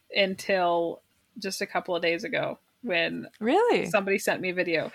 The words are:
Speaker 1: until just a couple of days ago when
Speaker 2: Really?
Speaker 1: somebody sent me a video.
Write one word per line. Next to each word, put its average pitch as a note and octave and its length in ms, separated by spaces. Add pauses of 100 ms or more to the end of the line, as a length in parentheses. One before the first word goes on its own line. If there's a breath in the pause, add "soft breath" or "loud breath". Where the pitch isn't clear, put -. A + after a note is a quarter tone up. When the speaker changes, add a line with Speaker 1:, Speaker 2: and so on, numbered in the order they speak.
(140)
Speaker 1:
until F#3 880 (360)
just F#3+ 220
a G3+ 60
couple F3+ 280
of E3 80
days E3+ 220
ago D3+ 340 (240)
when E3+ 460 (100)
Speaker 2:
Really? D#4 480
Speaker 1:
somebody G3 320
sent - 220
me F#3 100
a F3 40
video. E3+ 400